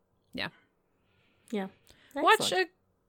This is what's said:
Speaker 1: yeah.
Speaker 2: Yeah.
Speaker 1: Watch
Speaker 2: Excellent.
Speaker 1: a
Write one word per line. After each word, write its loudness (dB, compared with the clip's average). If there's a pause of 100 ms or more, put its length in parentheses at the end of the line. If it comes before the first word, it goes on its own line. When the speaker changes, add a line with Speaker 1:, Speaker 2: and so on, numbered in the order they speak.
(340)
Speaker 1:
yeah. -8 (1000)
Speaker 2:
Yeah. -4 (460)
Speaker 1:
Watch 4
Speaker 2:
Excellent. 0
Speaker 1:
a -18 (380)